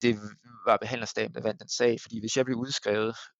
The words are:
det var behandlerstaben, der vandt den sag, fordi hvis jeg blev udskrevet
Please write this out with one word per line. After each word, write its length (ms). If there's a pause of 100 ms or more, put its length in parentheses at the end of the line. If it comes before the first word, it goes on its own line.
det 180 (460)
var 120
behandlerstaben, 580
der 60
vandt 200
den 80
sag, 320
fordi 180
hvis 180
jeg 80
blev 120
udskrevet 580 (240)